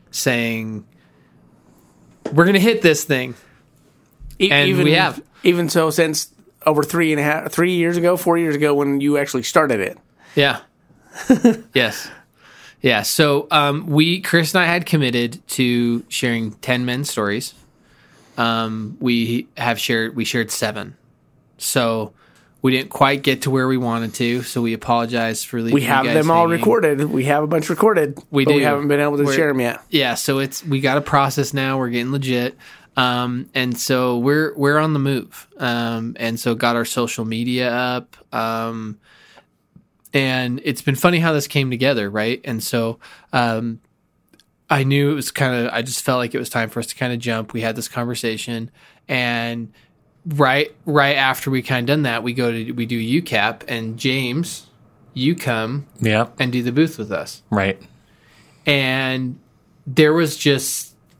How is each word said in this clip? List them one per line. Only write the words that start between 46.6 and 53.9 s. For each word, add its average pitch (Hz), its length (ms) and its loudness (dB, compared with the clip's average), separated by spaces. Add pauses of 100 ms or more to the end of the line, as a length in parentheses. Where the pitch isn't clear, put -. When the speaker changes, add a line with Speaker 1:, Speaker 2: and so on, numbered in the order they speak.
Speaker 1:
for 117 100 -6
us 113 80 -6
to - 60 -10
kinda 123 240 -4
jump. 113 340 -4
We 117 80 -4
had 113 160 -2
this 120 100 -8
conversation, 117 840 -6 (380)
and 117 640 -4 (540)
right, 143 480 2 (120)
right 143 300 4
after 135 340 0
we 131 120 0
kinda 123 300 -2
done 151 100 2
that, 117 200 -2
we 123 100 -4
go 120 180 0
to, 117 220 -4
we 117 140 -4
do 120 100 -4
U 120 260 0
cap, 113 460 -2
and 113 300 -6